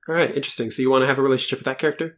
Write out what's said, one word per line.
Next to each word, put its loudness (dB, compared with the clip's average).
All -4
right, 2
interesting. -4
So -4
you 2
wanna 4
have 0
a 2
relationship 0
with -10
that -4
character? -4